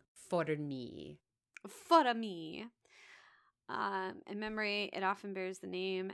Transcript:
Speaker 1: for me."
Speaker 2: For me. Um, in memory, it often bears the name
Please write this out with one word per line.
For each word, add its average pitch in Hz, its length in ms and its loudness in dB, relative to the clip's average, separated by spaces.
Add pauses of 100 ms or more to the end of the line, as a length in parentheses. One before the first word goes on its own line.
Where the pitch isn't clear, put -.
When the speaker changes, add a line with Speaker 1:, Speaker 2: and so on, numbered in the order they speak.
(120)
Speaker 1:
for - 320 0
me." 147 760 -4 (460)
Speaker 2:
For 262 480 6
me. 196 520 -6 (1040)
Um, 190 580 -2
in 208 140 -4
memory, 214 500 0
it - 100 -4
often 196 320 0
bears 185 260 -4
the 196 80 -10
name 185 460 0